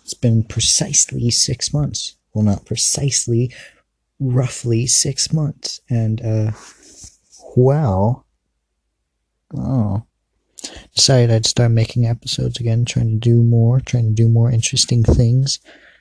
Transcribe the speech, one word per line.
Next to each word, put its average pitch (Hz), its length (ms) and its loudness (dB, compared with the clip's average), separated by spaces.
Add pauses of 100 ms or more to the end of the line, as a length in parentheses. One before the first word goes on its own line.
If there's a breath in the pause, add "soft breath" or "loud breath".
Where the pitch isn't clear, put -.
It's - 100 -14
been 113 300 2
precisely - 880 -2
six - 440 -2
months. - 420 -4 (160)
Well, 107 120 0
not 101 200 0
precisely, 120 880 -2 (680 loud breath)
roughly 123 680 -2
six - 480 -2
months. - 560 -6
And, 110 340 -2
uh, 110 280 -2 (1040 loud breath)
well, 123 680 2 (1300)
oh, 113 500 -2 (920 loud breath)
decided 123 360 2
I'd 110 160 2
start 120 240 2
making 113 360 0
episodes 120 520 -4
again, 117 260 0
trying 117 260 -2
to 110 60 0
do 117 260 4
more, 117 380 4
trying 117 280 0
to 107 60 0
do 113 140 4
more 117 220 4
interesting 117 520 0
things, 123 560 2 (420 loud breath)